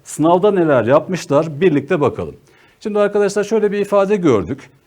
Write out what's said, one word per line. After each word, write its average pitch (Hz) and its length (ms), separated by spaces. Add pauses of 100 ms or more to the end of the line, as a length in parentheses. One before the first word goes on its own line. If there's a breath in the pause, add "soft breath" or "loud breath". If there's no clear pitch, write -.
sınavda 175 460
neler 160 340
yapmışlar 151 760
birlikte 156 400
bakalım. 98 360 (440 soft breath)
Şimdi 208 180
arkadaşlar 208 460
şöyle 208 280
bir 208 60
ifade 202 380
gördük. 127 540 (160 soft breath)